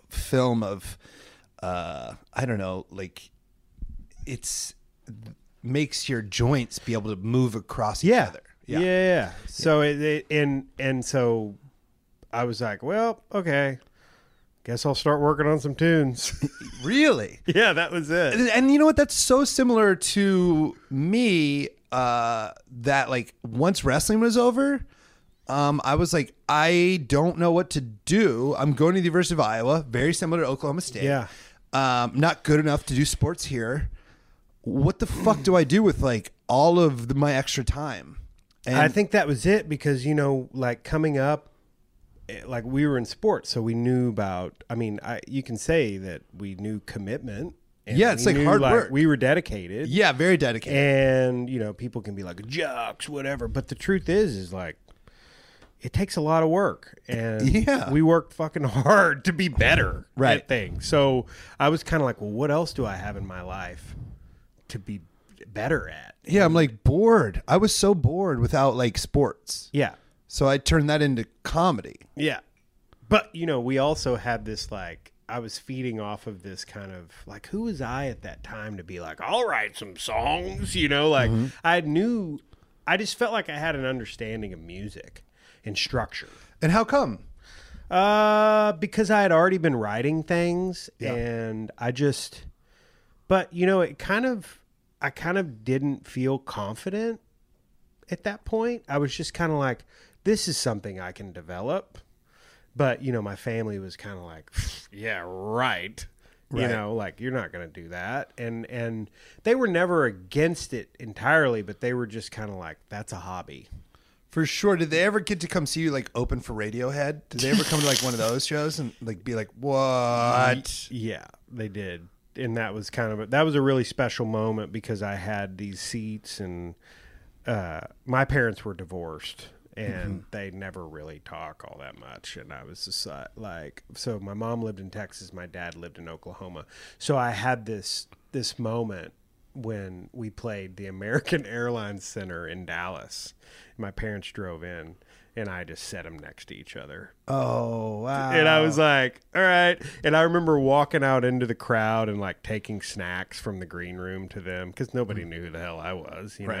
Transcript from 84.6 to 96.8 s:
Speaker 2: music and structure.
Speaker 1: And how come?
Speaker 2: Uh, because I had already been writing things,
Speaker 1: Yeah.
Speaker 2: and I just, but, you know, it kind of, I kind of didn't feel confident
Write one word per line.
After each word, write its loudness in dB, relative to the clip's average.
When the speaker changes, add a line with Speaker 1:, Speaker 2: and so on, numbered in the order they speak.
Speaker 2:
music -14
and -8
structure. -4
Speaker 1:
And 4
how 6
come? 0
Speaker 2:
Uh, 6
because 0
I 6
had 6
already 6
been 2
writing 0
things, -2
Speaker 1:
Yeah. -4
Speaker 2:
and -4
I -2
just, -2
but, 2
you 2
know, 6
it -2
kind 0
of, -6
I -2
kind -4
of -6
didn't -2
feel -2
confident -8